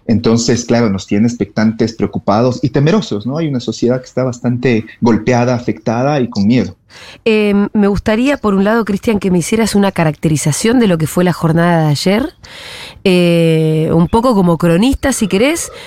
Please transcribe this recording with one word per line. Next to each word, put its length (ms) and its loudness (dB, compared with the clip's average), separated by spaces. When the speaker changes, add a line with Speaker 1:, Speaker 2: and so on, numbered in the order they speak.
Speaker 1:
Entonces, 600 0
claro, 260 0
nos 160 -6
tiene 220 0
expectantes, 640 -2
preocupados 680 -2
y 80 -2
temerosos, 540 0
¿no? 140 -4
Hay 80 -4
una 140 -4
sociedad 400 -2
que 60 -20
está 180 -4
bastante 600 -2
golpeada, 540 0
afectada 680 -4
y 80 -2
con 200 -4
miedo. 280 0
Speaker 2:
Em, 480 2
me 140 2
gustaría, 500 0
por 180 -2
un 100 2
lado, 200 0
Cristian, 360 -2
que 100 -2
me 80 2
hicieras 380 -2
una 160 2
caracterización 880 0
de 80 4
lo 100 0
que 80 -2
fue 160 -2
la 100 2
jornada 520 2
de 80 2
ayer, 380 0
eh, 880 2
un 160 4
poco 260 2
como 240 2
cronista, 540 2
si 160 -2
querés, 420 0